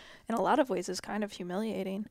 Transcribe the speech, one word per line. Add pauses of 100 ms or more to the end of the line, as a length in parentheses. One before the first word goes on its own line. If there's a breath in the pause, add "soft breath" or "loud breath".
(280 loud breath)
in
a
lot
of
ways
is
kind
of
humiliating.